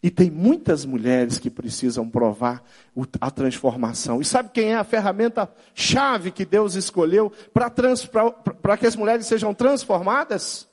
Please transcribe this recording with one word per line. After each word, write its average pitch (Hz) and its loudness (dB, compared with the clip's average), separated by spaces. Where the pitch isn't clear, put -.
E 175 0
tem 175 4
muitas 170 2
mulheres 123 0
que 123 -6
precisam 117 -6
provar 120 0
o, 131 -6
a 127 -4
transformação. 123 -2
E 151 -4
sabe 247 -2
quem 220 0
é 226 0
a 214 0
ferramenta 214 0
chave 240 0
que 190 -6
Deus 202 2
escolheu 190 2
pra 240 0
trans-, 247 0
pra, 220 2
pra - -2
que 240 0
as 226 4
mulheres 220 0
sejam 214 0
transformadas? 226 0